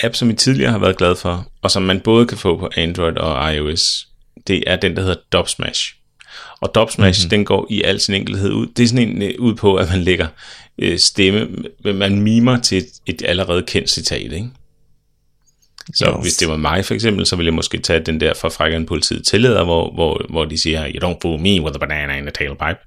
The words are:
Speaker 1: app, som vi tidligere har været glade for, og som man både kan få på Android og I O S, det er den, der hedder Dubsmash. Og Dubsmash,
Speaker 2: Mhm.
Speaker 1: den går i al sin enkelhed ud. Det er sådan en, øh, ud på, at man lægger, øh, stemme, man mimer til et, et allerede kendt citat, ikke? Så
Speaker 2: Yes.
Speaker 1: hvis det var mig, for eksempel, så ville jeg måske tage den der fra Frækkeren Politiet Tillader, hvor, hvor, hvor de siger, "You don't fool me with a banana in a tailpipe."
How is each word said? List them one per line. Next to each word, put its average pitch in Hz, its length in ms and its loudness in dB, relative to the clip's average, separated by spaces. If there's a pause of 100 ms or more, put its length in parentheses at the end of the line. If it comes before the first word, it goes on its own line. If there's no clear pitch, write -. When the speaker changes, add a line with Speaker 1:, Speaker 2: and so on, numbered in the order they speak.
Speaker 1:
app, 117 120 0
som 120 140 2
vi 110 60 2
tidligere 127 380 2
har 107 60 0
været 95 180 2
glade 90 200 4
for, 90 300 -4 (160)
og 92 80 2
som 98 120 0
man 92 180 0
både 117 260 6
kan 104 120 -6
få 85 200 0
på 92 180 -6
Android 85 400 0
og 78 380 -2
I 73 60 -2
O 76 160 -2
S, - 320 -2 (380)
det 95 200 0
er 92 100 2
den, 90 200 0
der 92 60 -2
hedder 92 140 0 (160)
Dubsmash. - 600 -2 (680)
Og - 140 -4
Dubsmash, 104 500 2
Speaker 2:
Mhm. 82 60 -2
Speaker 1:
den 104 140 4
går 98 260 0
i 104 120 -2
al 98 180 0
sin 101 140 0
enkelhed 98 380 -2
ud. 110 140 -2 (100)
Det 120 60 4
er 117 60 6
sådan 120 200 2
en, 101 140 -4
øh, 98 160 -2
ud 117 160 2
på, 98 220 4
at 90 140 2
man 92 120 2
lægger, 87 240 2 (520)
øh, 87 200 0
stemme, 101 500 2 (360)
man 101 360 0
mimer 117 400 4
til 98 180 2
et, 85 80 -2 (200)
et 85 180 -6
allerede 90 380 0
kendt - 280 -2
citat, - 420 -4
ikke? 101 160 -6 (1500)
Så - 160 0
Speaker 2:
Yes. - 120 -4
Speaker 1:
hvis 87 140 -2
det 85 120 0
var 78 80 -2
mig, 78 280 0
for 117 100 -2
eksempel, 104 320 0
så 92 100 -2
ville 87 100 0
jeg 82 80 2
måske - 240 -2
tage 82 220 0
den 80 200 -2
der 80 140 2
fra - 140 -4
Frækkeren 80 380 -2
Politiet - 400 -2
Tillader, 104 380 4
hvor, 85 300 0
hvor, 82 360 0
hvor 80 140 -2
de 78 180 -4
siger, 78 320 -2
"You 90 160 -2
don't 85 120 -4
fool 82 180 -2
me 92 220 2
with 76 120 -4
a 73 40 -8
banana 73 400 -4
in 71 100 -10
a - 20 -12
tailpipe." 73 560 -4